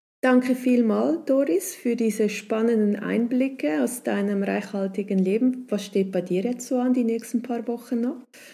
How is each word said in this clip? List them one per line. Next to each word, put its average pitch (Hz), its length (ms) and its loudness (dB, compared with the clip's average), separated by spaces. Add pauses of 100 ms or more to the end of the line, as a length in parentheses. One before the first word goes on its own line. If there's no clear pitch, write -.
(220)
Danke 254 340 4
vielmals, 247 680 2
Doris, 277 500 2
für 233 220 -2
diese 220 320 0
spannenden 220 680 0
Einblicke 254 880 0
aus - 200 -4
deinem 202 380 0
reichhaltigen 196 760 -2
Leben. 226 500 2
Was 202 160 -2
steht 190 280 0
bei 180 80 0
dir 180 220 -2
jetzt 247 240 -4
so 254 120 0
an, 247 140 2
die 247 100 2
nächsten 226 380 -2
paar 233 260 -6
Wochen 233 320 -4
noch? 247 220 -4 (320)